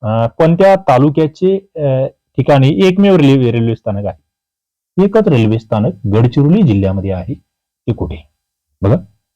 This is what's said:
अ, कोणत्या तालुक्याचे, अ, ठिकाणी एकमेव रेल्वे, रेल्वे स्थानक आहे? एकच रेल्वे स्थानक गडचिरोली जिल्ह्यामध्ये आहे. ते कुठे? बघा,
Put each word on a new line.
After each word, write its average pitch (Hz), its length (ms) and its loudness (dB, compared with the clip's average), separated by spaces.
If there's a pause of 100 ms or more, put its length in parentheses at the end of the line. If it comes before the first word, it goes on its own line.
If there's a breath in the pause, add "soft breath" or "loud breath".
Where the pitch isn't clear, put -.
अ, 113 240 -2
कोणत्या 175 500 2
तालुक्याचे, 156 1000 0
अ, 135 300 -2
ठिकाणी 147 800 0
एकमेव 190 300 2
रेल्वे, 135 340 2
रेल्वे 117 260 -2
स्थानक 101 300 -8
आहे? - 160 -12 (840)
एकच 208 240 0
रेल्वे 113 300 0
स्थानक 110 340 -4 (220)
गडचिरोली 143 480 2
जिल्ह्यामध्ये 98 500 0
आहे. 90 220 -8 (520)
ते 120 60 -4
कुठे? 78 360 -10 (540)
बघा, 104 140 0 (400)